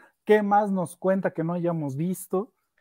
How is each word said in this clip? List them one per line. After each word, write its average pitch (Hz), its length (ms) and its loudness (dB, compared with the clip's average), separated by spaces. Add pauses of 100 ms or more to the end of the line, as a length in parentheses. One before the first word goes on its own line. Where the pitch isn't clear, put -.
(240)
qué 214 200 4
más 202 260 2
nos 185 260 -4
cuenta 190 360 0
que 160 100 -6
no 165 120 -2
hayamos 165 420 -2
visto, 180 560 -4 (280)